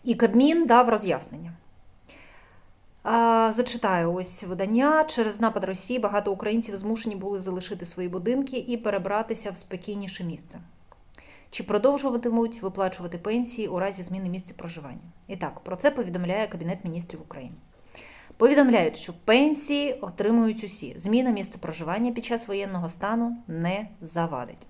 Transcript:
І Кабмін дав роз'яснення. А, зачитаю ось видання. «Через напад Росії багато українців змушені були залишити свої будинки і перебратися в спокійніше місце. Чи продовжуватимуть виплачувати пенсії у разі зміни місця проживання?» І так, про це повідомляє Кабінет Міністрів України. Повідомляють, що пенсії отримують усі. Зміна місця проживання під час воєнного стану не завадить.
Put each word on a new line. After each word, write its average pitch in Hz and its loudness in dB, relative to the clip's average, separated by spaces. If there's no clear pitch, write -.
І 240 2
Кабмін 269 6
дав 240 8
роз'яснення. 170 -2
А, 226 4
зачитаю 190 2
ось 180 -4
видання. 226 2
«Через 214 -2
напад 214 0
Росії 190 -4
багато 208 0
українців 214 -2
змушені 208 -4
були 190 -6
залишити 185 -6
свої 180 -6
будинки 247 -2
і 240 -4
перебратися 208 -2
в 180 -10
спокійніше 190 -10
місце. - -10
Чи - -10
продовжуватимуть 233 2
виплачувати 185 -4
пенсії 220 -2
у 180 -4
разі 196 -4
зміни 185 -6
місця 185 -8
проживання?» 170 -14
І 196 -8
так, 160 -8
про 185 -8
це 277 4
повідомляє 185 -2
Кабінет 180 -6
Міністрів 165 -8
України. 135 -16
Повідомляють, 240 8
що - -8
пенсії 285 4
отримують 220 0
усі. 160 -10
Зміна 233 2
місця 202 -4
проживання 170 -4
під 240 -8
час 233 -4
воєнного 196 -4
стану 233 -2
не 180 -2
завадить. 160 -6